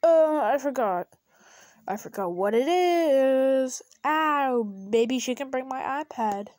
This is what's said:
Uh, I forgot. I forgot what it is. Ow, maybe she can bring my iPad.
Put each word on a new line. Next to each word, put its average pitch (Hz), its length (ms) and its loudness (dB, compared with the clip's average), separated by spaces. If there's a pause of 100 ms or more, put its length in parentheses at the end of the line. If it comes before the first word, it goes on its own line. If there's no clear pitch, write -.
Uh, 311 400 4
I 233 160 0
forgot. 247 480 -2 (800)
I 196 100 -6
forgot 202 360 -6
what 196 220 -2
it 254 140 2
is. 269 1120 2 (240)
Ow, 285 640 0 (220)
maybe 233 300 2
she 254 140 -4
can 269 160 -10
bring 262 180 -6
my 262 360 -6
iPad. 208 440 -6 (100)